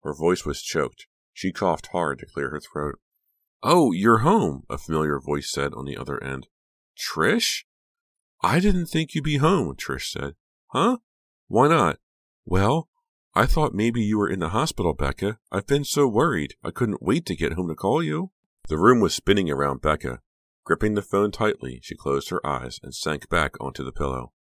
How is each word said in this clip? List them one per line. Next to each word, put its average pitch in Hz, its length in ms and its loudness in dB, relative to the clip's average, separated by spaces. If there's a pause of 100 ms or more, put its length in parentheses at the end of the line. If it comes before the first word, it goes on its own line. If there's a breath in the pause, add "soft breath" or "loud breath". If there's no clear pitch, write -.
Her 76 120 -6
voice 80 320 0
was 71 160 -6
choked. - 440 -4 (260)
She 95 200 -4
coughed 87 360 -2
hard 78 320 -2
to - 60 -14
clear 69 240 -6
her 73 100 -8
throat. 73 400 -8 (640)
"Oh, 147 300 6
you're 107 260 6
home," 117 500 2
a - 100 -6
familiar 78 420 0
voice 73 300 -4
said 71 240 -4
on 67 100 -10
the 69 120 -8
other 65 260 -8
end. 67 260 -8 (480)
"Trish?" - 680 0 (760)
"I 113 200 4
didn't 185 260 4
think 160 280 -2
you'd 151 100 -2
be 151 120 0
home," 135 400 2
Trish - 340 -8
said. 69 260 -8 (320)
"Huh? 226 300 2 (480)
Why 123 220 4
not?" 123 320 2 (440)
"Well, 107 440 2 (460)
I 110 120 4
thought 151 280 2
maybe 113 280 2
you 107 160 2
were 104 100 2
in 95 120 -2
the 82 100 -2
hospital, 101 440 -2
Becca. 73 440 -4 (140)
I've 98 140 -4
been 143 180 0
so 143 240 2
worried. 110 540 0
I - 80 -8
couldn't 107 320 -2
wait 123 240 0
to 87 100 -6
get 80 160 -2
home 87 160 -4
to 80 60 -4
call 117 280 0
you." 160 300 -6 (360)
The 78 100 -2
room 117 220 6
was 92 140 2
spinning 95 360 0
around 69 300 -2
Becca. 71 420 -4 (420)
Gripping 104 300 0
the 101 80 0
phone 101 300 0
tightly, 65 500 -4
she - 140 -14
closed 69 320 -4
her - 180 -6
eyes 64 360 -6
and 67 120 -14
sank - 360 -6
back 78 300 -2
onto - 220 -8
the 65 100 -8
pillow. 65 500 -6